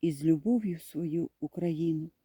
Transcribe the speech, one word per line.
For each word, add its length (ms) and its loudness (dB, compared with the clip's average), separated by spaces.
і 100 2
з 120 -6
любов'ю 560 2
свою 500 -4
Україну 720 -2